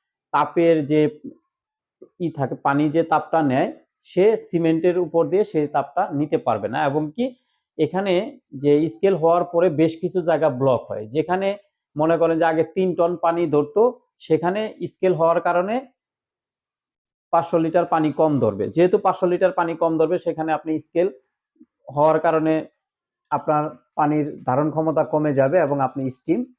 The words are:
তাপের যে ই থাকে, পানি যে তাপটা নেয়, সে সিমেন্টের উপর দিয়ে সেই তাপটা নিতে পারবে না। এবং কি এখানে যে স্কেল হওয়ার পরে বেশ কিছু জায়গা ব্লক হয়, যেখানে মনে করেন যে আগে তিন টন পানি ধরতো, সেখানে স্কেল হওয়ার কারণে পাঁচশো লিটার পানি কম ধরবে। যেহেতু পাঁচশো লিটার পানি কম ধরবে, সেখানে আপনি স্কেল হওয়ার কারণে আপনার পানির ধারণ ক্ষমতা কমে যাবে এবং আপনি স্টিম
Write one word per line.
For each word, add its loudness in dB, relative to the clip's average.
তাপের 2
যে 4
ই -2
থাকে, -4
পানি 0
যে 2
তাপটা 0
নেয়, 0
সে 2
সিমেন্টের 0
উপর 0
দিয়ে 2
সেই 0
তাপটা -2
নিতে -2
পারবে 0
না। -4
এবং -2
কি -4
এখানে -2
যে 4
স্কেল 0
হওয়ার 4
পরে 2
বেশ 2
কিছু -4
জায়গা 2
ব্লক 2
হয়, -8
যেখানে -2
মনে 2
করেন 2
যে 2
আগে 0
তিন 0
টন 2
পানি 0
ধরতো, 2
সেখানে 0
স্কেল 0
হওয়ার 4
কারণে 0
পাঁচশো 0
লিটার 0
পানি 2
কম 2
ধরবে। 0
যেহেতু 4
পাঁচশো 0
লিটার 0
পানি -2
কম 2
ধরবে, 2
সেখানে -4
আপনি -8
স্কেল 0
হওয়ার 4
কারণে 2
আপনার -2
পানির 0
ধারণ 0
ক্ষমতা 0
কমে 0
যাবে 2
এবং -2
আপনি -8
স্টিম -2